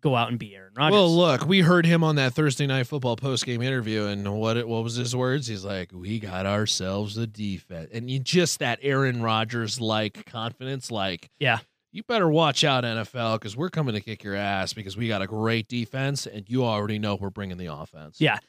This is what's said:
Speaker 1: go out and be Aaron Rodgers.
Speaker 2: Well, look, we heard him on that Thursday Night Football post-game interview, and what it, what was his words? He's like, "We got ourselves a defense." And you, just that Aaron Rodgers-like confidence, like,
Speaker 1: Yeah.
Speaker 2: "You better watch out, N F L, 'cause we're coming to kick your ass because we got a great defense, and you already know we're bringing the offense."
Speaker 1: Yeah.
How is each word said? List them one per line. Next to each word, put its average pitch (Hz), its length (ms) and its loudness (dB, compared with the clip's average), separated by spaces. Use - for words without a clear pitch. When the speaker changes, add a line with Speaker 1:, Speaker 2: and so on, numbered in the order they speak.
Speaker 1:
go 143 160 2
out 117 140 2
and 120 80 -2
be 104 160 -12
Aaron 95 220 -20
Rodgers. 147 180 4
Speaker 2:
Well, 175 200 6
look, 165 320 4
we 190 140 6
heard 170 240 6
him 170 200 6
on 156 120 4
that 131 160 2
Thursday 147 340 2
Night 131 200 0
Football 127 300 -2
post-game 127 440 -2
interview, 113 460 -2
and 101 280 -4
what 113 220 0
it, 117 120 -2
what 113 160 -2
was 117 100 -4
his 120 200 -2
words? 127 340 0
He's 101 160 -8
like, 95 280 -6
"We 95 280 -6
got 95 260 -4
ourselves 101 720 -2
a 117 80 -2
defense." 98 680 -10
And 117 180 -8
you, 131 100 -2
just 165 400 2
that 120 200 0
Aaron 135 400 0
Rodgers-like 110 1040 0
confidence, 120 680 -8
like, 95 360 -4
Speaker 1:
Yeah. 123 180 2
Speaker 2:
"You 196 120 -12
better 208 260 2
watch 151 340 4
out, 131 200 4
N 113 120 -2
F 110 200 -6
L, 113 220 0
'cause 104 180 -10
we're 160 140 -4
coming 135 240 -2
to 104 60 -2
kick 104 220 -10
your 98 140 -4
ass 98 360 -2
because 98 240 -10
we 113 120 -2
got 104 120 -2
a 98 60 -2
great 110 420 0
defense, 135 580 -4
and 101 220 -12
you 127 160 2
already 107 360 0
know 104 160 0
we're 98 140 -6
bringing 95 280 -8
the 90 80 -8
offense." 78 540 -14
Speaker 1:
Yeah. 127 180 4